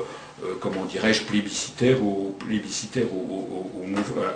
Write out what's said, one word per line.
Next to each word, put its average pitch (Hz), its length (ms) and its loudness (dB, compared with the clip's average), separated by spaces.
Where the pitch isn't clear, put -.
euh, 92 160 -2
comment 95 260 -2
dirais-je, 101 380 4
plébiscitaire 104 800 4
au, 98 340 0
plébiscitaire 107 720 -2
au, 92 220 -4
au, 92 460 -6
au, 90 40 -6
au 92 40 -6
mouv-, 98 360 0